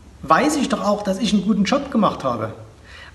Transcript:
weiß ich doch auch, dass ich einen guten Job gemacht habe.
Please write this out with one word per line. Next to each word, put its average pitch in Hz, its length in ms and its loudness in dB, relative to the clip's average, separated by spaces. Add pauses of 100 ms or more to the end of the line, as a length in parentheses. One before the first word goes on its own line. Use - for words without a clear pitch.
(220)
weiß 226 340 4
ich 233 120 0
doch 196 160 -2
auch, 202 200 0
dass 190 160 -2
ich 208 120 0
einen 190 120 2
guten 202 180 2
Job 277 300 0
gemacht 180 320 0
habe. 110 280 -4 (640)